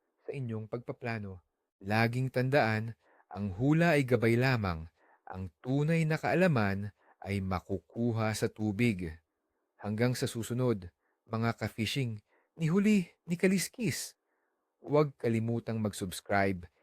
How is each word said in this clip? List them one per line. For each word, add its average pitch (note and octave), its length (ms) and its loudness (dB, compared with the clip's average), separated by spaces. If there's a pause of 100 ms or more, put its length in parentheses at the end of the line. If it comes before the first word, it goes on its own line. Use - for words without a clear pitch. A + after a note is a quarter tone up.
(240)
sa - 80 -12
inyong A2+ 320 -6
pagpaplano. A2+ 800 -8 (400)
Laging A#2 480 0
tandaan, A#2 640 0 (320)
ang G2 240 -6
hula D3+ 480 4
ay B2+ 80 0
gabay A#2 320 4
lamang. G2+ 480 0 (400)
Ang F#2+ 320 -10
tunay D3+ 480 0
na D#3 80 0
kaalaman G#2+ 720 2 (300)
ay G2 240 -2
makukuha A2 880 -2
sa G#2+ 160 -2
tubig. G#2 640 -2 (680)
Hanggang A2+ 360 -2
sa B2+ 120 -2
susunod, A#2 600 -2 (400)
mga A2+ 280 -2
ka-fishing, A2+ 640 -4 (360)
ni E3 120 -2
huli, G3 400 4 (160)
ni E3+ 120 -4
kaliskis. F#3+ 800 -2 (640)
Huwag C#3+ 400 2
kalimutang A#2 600 0
mag-subscribe, G2 840 0 (180)